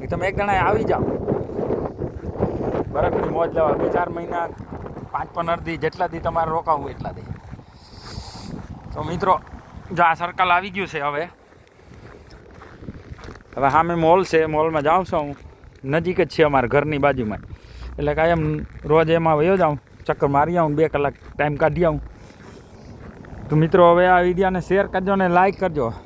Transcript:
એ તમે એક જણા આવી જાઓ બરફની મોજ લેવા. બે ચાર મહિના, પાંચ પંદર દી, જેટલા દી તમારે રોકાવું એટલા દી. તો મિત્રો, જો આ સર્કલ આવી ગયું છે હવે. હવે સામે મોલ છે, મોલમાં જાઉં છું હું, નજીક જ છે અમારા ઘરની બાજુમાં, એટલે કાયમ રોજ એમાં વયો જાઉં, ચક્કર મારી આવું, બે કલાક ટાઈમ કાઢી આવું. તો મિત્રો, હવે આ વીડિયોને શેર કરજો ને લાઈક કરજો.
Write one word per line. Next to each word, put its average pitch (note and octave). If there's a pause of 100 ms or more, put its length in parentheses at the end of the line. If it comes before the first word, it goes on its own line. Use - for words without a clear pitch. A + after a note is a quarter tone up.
એ -
તમે F3
એક F#3+
જણા G3
આવી G#3+
જાઓ E3 (1900)
બરફની D#3+
મોજ E3
લેવા. D3+
બે E3+
ચાર F3
મહિના, E3+ (640)
પાંચ C#3+
પંદર E3+
દી, E3
જેટલા E3
દી E3
તમારે E3
રોકાવું D#3
એટલા G#2+
દી. - (1700)
તો D3+
મિત્રો, F3 (600)
જો F3
આ E3
સર્કલ F3
આવી F#3
ગયું F#3+
છે D#3+
હવે. C#3+ (2250)
હવે C3
સામે E3 (100)
મોલ F3
છે, D#3+
મોલમાં D#3
જાઉં E3+
છું E3+
હું, C#3+ (480)
નજીક E3
જ D3+
છે E3
અમારા C3
ઘરની D3
બાજુમાં, A#2 (560)
એટલે D3
કાયમ D#3+ (420)
રોજ D#3+
એમાં E3
વયો F3
જાઉં, D#3 (280)
ચક્કર D3+
મારી D3+
આવું, D#3
બે D#3
કલાક C#3+ (120)
ટાઈમ D3
કાઢી D#3
આવું. D3+ (1500)
તો D3+
મિત્રો, E3 (100)
હવે F3
આ F3+
વીડિયોને F#3
શેર F#3+
કરજો F#3+
ને F#3+
લાઈક F3+
કરજો. D3 (120)